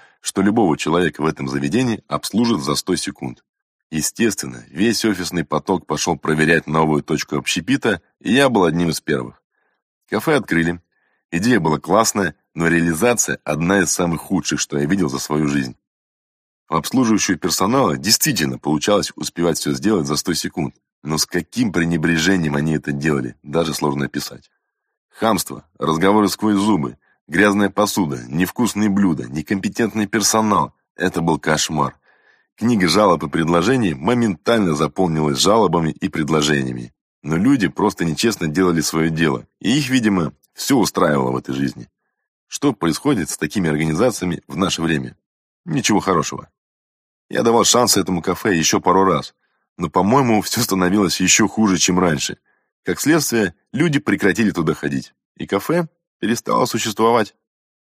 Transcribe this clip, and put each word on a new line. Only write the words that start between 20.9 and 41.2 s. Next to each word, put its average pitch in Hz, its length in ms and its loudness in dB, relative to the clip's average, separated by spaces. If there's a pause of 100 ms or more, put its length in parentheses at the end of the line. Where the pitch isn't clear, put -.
но 76 140 -4
с - 100 -2
каким 95 440 -4
пренебрежением 82 840 0
они 78 180 0
это 76 180 -4
делали, 69 520 -2
даже 78 300 -2
сложно 71 320 -2
описать. - 440 -10 (600)
Хамство, - 560 -2 (120)
разговоры 95 500 2
сквозь 107 280 0
зубы, 95 420 0 (300)
грязная 98 420 4
посуда, 85 580 -2
невкусные 101 640 0
блюда, 87 400 0
некомпетентный 101 800 -2
персонал. 104 640 0 (220)
Это 87 260 -2
был 82 180 0
кошмар. 76 580 -2 (600)
Книга 107 300 2
«Жалоб 85 360 4
и 80 60 -6
предложений» 87 640 2
моментально 107 840 0
заполнилась 78 640 0
жалобами 87 520 2
и - 180 -4
предложениями. 71 840 -2 (280)
Но 76 140 -4
люди 110 320 2
просто 95 380 -2
нечестно 85 420 -2
делали 85 340 2
своё 82 280 0
дело, 78 360 -2 (140)
и 123 180 0
их, 135 120 -2
видимо, 107 440 0 (200)
всё - 240 0
устраивало 76 540 0